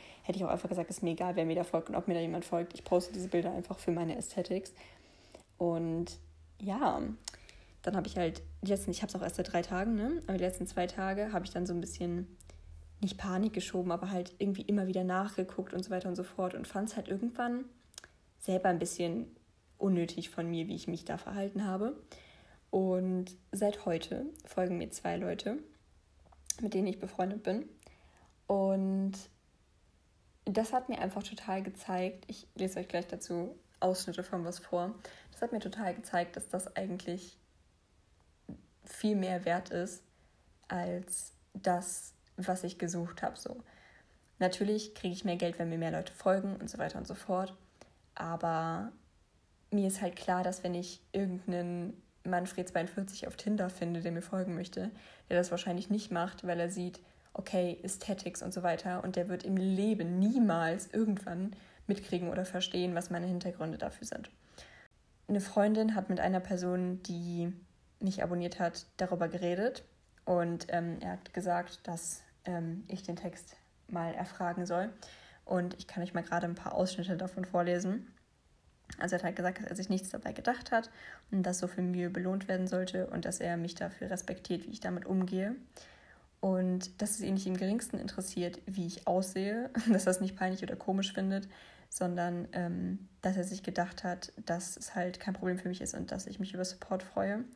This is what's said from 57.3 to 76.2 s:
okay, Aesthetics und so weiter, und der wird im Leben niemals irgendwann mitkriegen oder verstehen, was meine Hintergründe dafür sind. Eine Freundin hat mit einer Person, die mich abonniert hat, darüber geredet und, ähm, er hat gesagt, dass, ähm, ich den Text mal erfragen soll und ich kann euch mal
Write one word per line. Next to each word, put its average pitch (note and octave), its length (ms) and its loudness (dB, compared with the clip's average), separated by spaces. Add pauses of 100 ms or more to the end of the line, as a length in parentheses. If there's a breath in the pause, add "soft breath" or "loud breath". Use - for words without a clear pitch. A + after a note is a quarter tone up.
okay, F3+ 500 0
Aesthetics G3 580 -4
und F3+ 120 -6
so F3+ 100 -2
weiter, F3+ 400 2
und F#3 120 -2
der F3+ 140 2
wird F#3 140 -2
im F#3+ 140 2
Leben F#3+ 640 4
niemals F#3+ 720 6
irgendwann G3 640 2 (320 loud breath)
mitkriegen F3+ 420 0
oder F#3 160 0
verstehen, F3+ 500 0
was F3+ 140 0
meine F3 180 -2
Hintergründe F3 500 -2
dafür - 280 -4
sind. - 240 -8 (1000 loud breath)
Eine G3+ 140 4
Freundin G#3+ 540 6
hat G3 140 0
mit F3+ 100 2
einer F#3 200 4
Person, F3+ 640 0
die E3+ 500 -2 (460)
mich G3 240 0
abonniert F3 360 0
hat, E3+ 260 0 (120)
darüber F3+ 300 2
geredet F3 560 0 (420)
und, E3+ 440 2
ähm, E3+ 300 0
er F3+ 140 -2
hat - 200 -10
gesagt, F3 540 0
dass, - 360 -6 (220)
ähm, E3+ 420 -2
ich F#3+ 160 -6
den F3 120 -4
Text - 400 -10 (320)
mal E3 260 -2
erfragen F3+ 520 -2
soll F#3 240 2 (560 loud breath)
und F3+ 300 2
ich - 120 -14
kann F3 160 -4
euch F#3 100 -4
mal E3+ 100 0